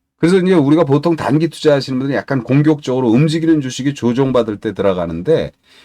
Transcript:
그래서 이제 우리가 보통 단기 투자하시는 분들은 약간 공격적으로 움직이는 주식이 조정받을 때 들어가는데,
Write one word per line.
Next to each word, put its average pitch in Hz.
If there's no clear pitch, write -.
그래서 175
이제 185
우리가 156
보통 143
단기 156
투자하시는 139
분들은 135
약간 131
공격적으로 139
움직이는 160
주식이 131
조정받을 120
때 104
들어가는데, 90